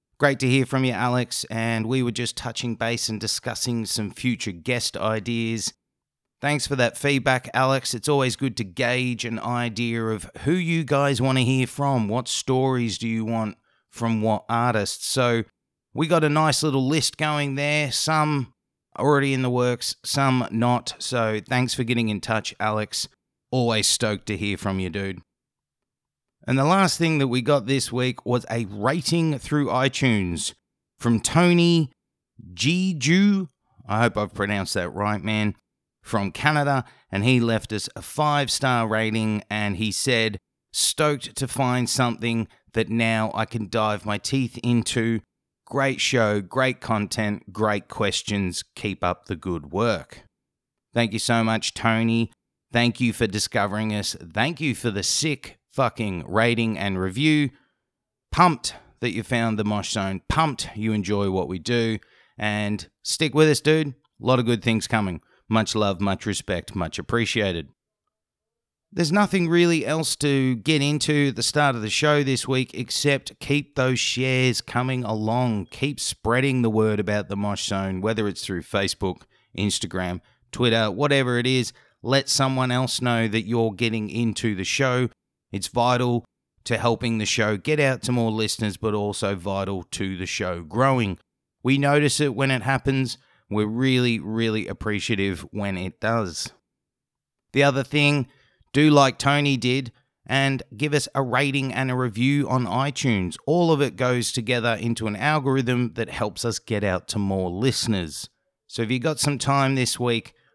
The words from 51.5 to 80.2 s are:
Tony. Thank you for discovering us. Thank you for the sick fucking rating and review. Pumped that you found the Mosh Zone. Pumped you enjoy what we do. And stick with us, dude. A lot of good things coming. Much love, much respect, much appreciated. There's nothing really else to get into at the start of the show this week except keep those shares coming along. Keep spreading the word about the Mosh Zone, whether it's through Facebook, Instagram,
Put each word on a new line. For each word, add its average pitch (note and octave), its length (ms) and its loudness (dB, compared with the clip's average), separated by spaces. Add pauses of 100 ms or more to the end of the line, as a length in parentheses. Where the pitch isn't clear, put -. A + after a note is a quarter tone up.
Tony. A2+ 560 0 (420)
Thank A#2+ 280 2
you A#2+ 120 2
for A#2 140 0
discovering G#2 640 -2
us. G#2 220 -4 (180)
Thank C3 280 -2
you C#3+ 160 0
for A#2 160 -4
the G2 100 -4
sick - 560 -4 (140)
fucking G#2+ 580 -2
rating A2+ 480 2
and F#2+ 220 -2
review. C#3 500 2 (800)
Pumped E3 460 2 (240)
that B2 100 0
you G#2 140 -4
found A#2 340 0
the G#2+ 60 0
Mosh G#2 260 -2
Zone. F#2+ 380 -2
Pumped D#3 480 0
you G#2+ 160 -2
enjoy G2+ 400 0
what F#2 160 0
we F#2 100 -6
do. A2+ 400 -2 (400)
And G#2 500 -4 (140)
stick - 320 -2
with D#3 140 8
us, D3 120 4
dude. D#3 280 2
A C3 40 -10 (320)
lot B2+ 140 4
of A#2 80 2
good A2+ 160 2
things A2+ 240 2
coming. G2 340 -2 (280)
Much A2 280 2
love, G2 240 0
much G2 260 -2
respect, F#2 480 -4
much E2+ 240 -4
appreciated. G2 680 -2 (1200)
There's E3+ 220 0
nothing F#3+ 360 2
really E3+ 380 4
else D#3 300 -2
to C3+ 400 2
get C#3 260 2
into C#3+ 460 2
at B2 80 -4
the A#2+ 80 -4
start C#3+ 320 2
of A2 60 -6
the G#2+ 60 -4
show D3 360 2
this C3 240 -2
week C3 260 -2
except - 640 -2
keep - 380 -2
those B2+ 240 2
shares B2+ 600 0
coming B2+ 440 -2
along. A2 640 0
Keep - 340 -6
spreading B2+ 640 0
the A2+ 60 4
word G#2+ 300 4
about G#2 300 -2
the G#2+ 80 -6
Mosh G2+ 320 -4
Zone, F#2+ 320 -2
whether G#2+ 260 -2
it's G2 180 -6
through F2 180 -4
Facebook, G2 600 -2 (340)
Instagram, F#2 640 -2 (300)